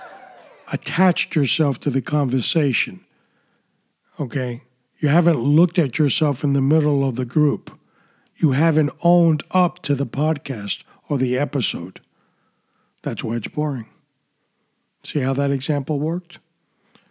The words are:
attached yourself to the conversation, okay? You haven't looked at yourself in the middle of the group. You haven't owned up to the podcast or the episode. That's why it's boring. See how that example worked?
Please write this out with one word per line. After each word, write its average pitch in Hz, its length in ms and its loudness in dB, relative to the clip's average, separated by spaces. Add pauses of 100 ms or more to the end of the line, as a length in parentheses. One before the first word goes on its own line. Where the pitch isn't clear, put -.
(720)
attached - 640 0
yourself 143 460 0
to 143 80 -2
the 123 120 0
conversation, 131 1040 -2 (1120)
okay? 127 420 -4 (380)
You 143 100 2
haven't 160 300 4
looked 156 400 2
at 139 180 -2
yourself 147 460 0
in 139 100 0
the 139 80 2
middle 143 460 2
of 120 80 -4
the 123 100 -4
group. 139 520 0 (580)
You 147 160 2
haven't 151 400 2 (100)
owned 170 500 4
up 180 320 0
to 143 120 0
the 127 100 -2
podcast 135 800 -4 (260)
or 143 80 -2
the 127 200 0
episode. 127 600 -4 (1040)
That's 123 220 -6
why 117 140 -4
it's 107 100 -6
boring. 143 400 -4 (1160)
See - 180 -4
how 131 120 -2
that 139 180 0
example 139 480 -2
worked? 165 400 -6 (720)